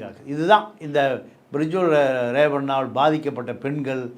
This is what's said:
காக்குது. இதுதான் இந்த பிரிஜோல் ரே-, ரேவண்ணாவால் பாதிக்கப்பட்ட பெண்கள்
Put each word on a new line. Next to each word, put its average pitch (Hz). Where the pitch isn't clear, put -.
காக்குது. 104
இதுதான் 196
இந்த 147
பிரிஜோல் 160
ரே-, 131
ரேவண்ணாவால் 139
பாதிக்கப்பட்ட 143
பெண்கள் 135